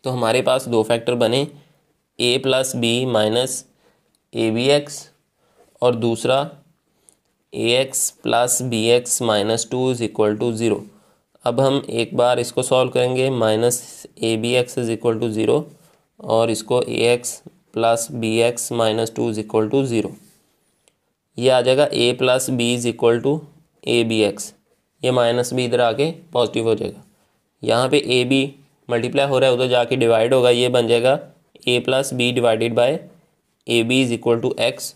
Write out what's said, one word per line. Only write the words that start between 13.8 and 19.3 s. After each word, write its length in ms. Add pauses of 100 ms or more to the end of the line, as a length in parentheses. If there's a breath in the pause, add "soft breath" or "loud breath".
a 240
b 140
x 240
is 140
equal 260
to 120
zero 280 (580 soft breath)
और 320
इसको 300
a 280
x 240 (440)
plus 360
b 180 (120)
x 280 (100)
minus 360
two 140